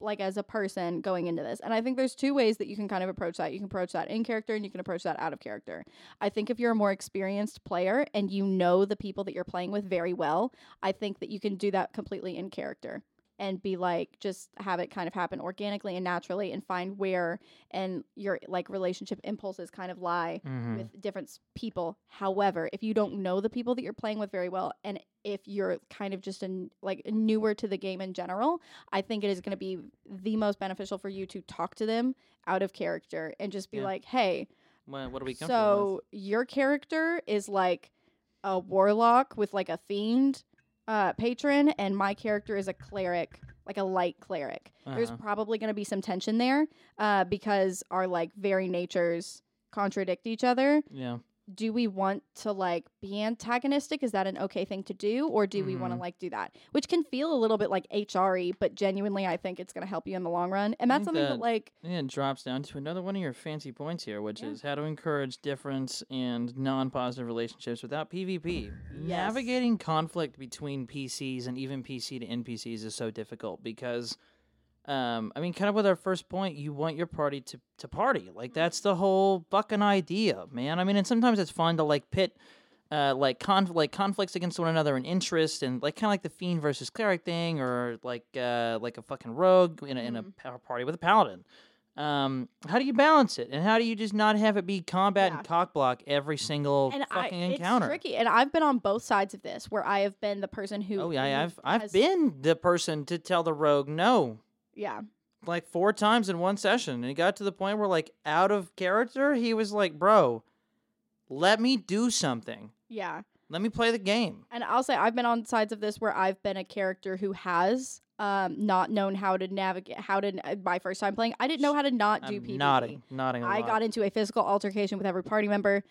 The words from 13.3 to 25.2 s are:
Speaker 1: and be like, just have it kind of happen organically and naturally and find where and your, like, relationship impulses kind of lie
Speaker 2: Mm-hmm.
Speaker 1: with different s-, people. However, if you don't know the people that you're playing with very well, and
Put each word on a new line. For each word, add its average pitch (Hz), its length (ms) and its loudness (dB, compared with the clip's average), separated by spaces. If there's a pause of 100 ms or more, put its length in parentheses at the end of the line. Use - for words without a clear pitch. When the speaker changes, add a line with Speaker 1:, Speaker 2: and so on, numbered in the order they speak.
Speaker 1:
and 190 180 -4
be 190 160 -2
like, 175 320 -2 (120)
just - 360 -8
have 190 220 -4
it 175 120 -2
kind 180 180 -6
of - 60 -6
happen 185 260 -4
organically 202 560 -6
and 185 80 -4
naturally 180 480 -4
and 196 120 -8
find 185 320 -6
where 180 440 -2 (320)
and 185 320 -6 (100)
your, 196 320 -4
like, 180 240 -6
relationship 190 540 -4
impulses 190 440 -8
kind 185 220 -10
of 180 80 -12
lie 170 480 -2
Speaker 2:
Mm-hmm. 117 320 -6
Speaker 1:
with 113 220 -12
different 196 280 -6
s-, - 120 -20 (160)
people. 185 500 -6
However, 190 640 0
if 196 120 -10
you 214 100 -2
don't 214 260 2
know 185 200 0
the 220 100 0
people 247 240 -2
that 240 80 -2
you're 160 100 -6
playing 214 280 -6
with 208 100 -6
very 180 180 -4
well, 185 240 -4 (120)
and 202 160 -8 (240)